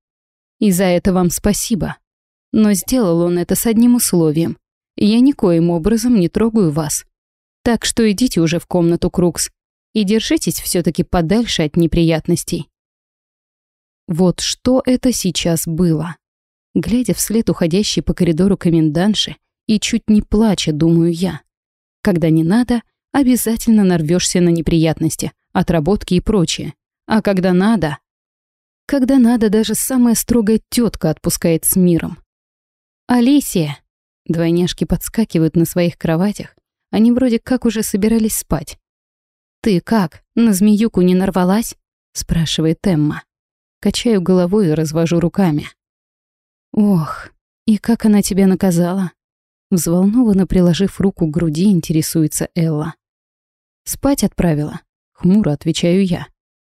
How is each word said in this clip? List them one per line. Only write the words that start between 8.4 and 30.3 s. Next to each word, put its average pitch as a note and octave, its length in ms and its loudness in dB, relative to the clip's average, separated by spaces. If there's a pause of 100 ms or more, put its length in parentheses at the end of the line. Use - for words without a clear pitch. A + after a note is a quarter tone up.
уже E3 180 0
в - 80 -10
комнату, E3+ 420 0
Крукс, - 400 -2 (440)
и G#3+ 100 0
держитесь A3 580 -2
всё-таки F3 400 -2
подальше F3+ 600 0
от D3+ 120 -4
неприятностей». E3 960 0 (1400)
Вот F3 320 0
что - 460 -2
это B3+ 260 0
сейчас F3 540 -2
было? E3 500 -2 (600)
Глядя G3 400 -2
вслед A3+ 340 -2
уходящей F3 540 -2
по E3+ 100 -4
коридору F3 420 0
комендантши E3 840 0 (280)
и G#3+ 140 0
чуть - 280 -4
не G#3+ 140 4
плача, G#3 520 0
думаю E3 380 2
я. E3 300 -6 (640)
Когда E3+ 260 0
не D#3+ 140 4
надо, A#3 400 0 (280)
обязательно A3+ 720 2
нарвёшься F3 580 0
на F3 80 4
неприятности, D#3+ 840 0 (200)
отработки F3 600 -2
и F3+ 60 2
прочее. - 560 -2 (320)
А A3 160 0
когда F#3 280 0
надо? F3+ 460 0 (880)
Когда C4+ 320 2
надо, A#3 320 4
даже G#3+ 240 0
самая A#3+ 400 0
строгая A3 560 0